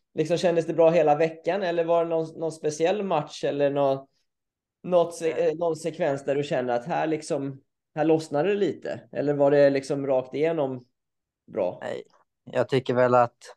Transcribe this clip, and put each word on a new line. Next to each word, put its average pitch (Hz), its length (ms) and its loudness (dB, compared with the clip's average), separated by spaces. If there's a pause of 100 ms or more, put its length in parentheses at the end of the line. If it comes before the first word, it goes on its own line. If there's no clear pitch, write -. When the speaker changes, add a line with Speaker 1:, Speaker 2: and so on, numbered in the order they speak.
(140)
Speaker 1:
Liksom, 156 240 0
kändes 165 280 0
det 165 80 -4
bra 165 160 6
hela 151 260 4
veckan, 165 460 -2
eller 170 220 0
var 170 200 2
det 170 60 -4
någon, 160 300 -4
någon 160 120 -4
speciell 160 500 -2
match 160 420 -4
eller 143 260 0
nå-, 139 380 0 (720)
något 170 320 2
se-, 165 180 -4
Speaker 2:
Eh. 170 140 0
Speaker 1:
eh, 156 80 0
någon 165 220 -2
sekvens 156 480 -4
där 139 100 0
du 143 80 0
kände 127 320 -2
att 120 120 -2
här, 156 200 -2
liksom, 143 540 -4 (340)
här 156 100 -2
lossnade 156 440 2
det 208 60 2
lite? 143 580 -4
Eller 139 220 -2
var 143 160 4
det, 143 200 6
liksom, 139 360 -2
rakt 131 280 0
igenom 139 520 -2 (680)
bra? 92 300 -2
Speaker 2:
Nej, 120 200 -8 (420)
jag 123 240 -2
tycker 131 260 -2
väl 123 200 4
att 123 220 4 (200)